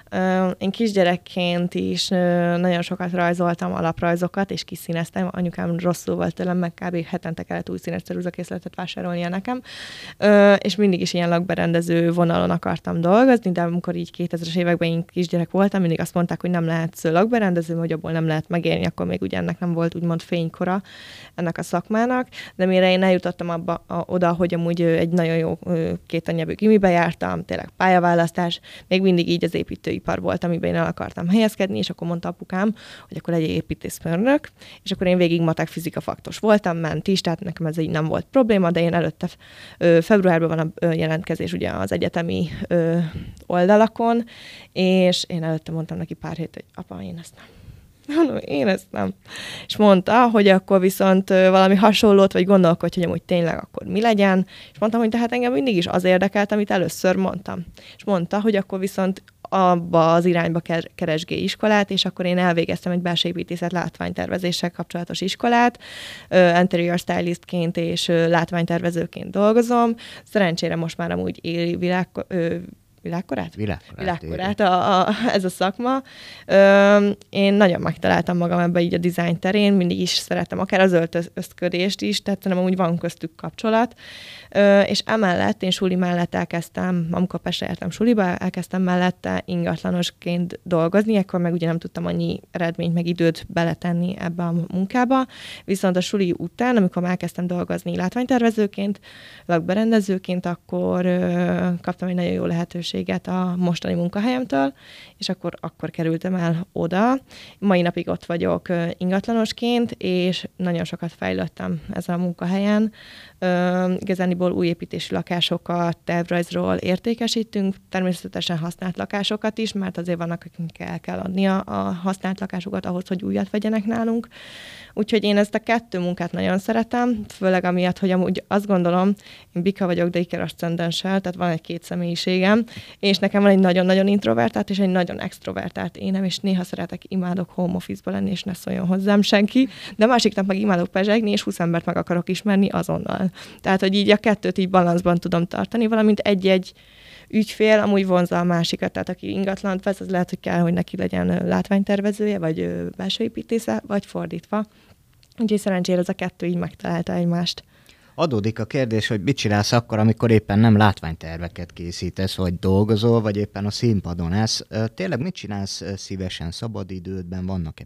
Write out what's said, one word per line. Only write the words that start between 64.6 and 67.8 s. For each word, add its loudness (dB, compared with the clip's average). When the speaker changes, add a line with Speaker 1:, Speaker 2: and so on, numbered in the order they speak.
Speaker 1:
kapcsolatos -8
iskolát. 2
Ö, 6
interior 2
stylistként -4
és, -4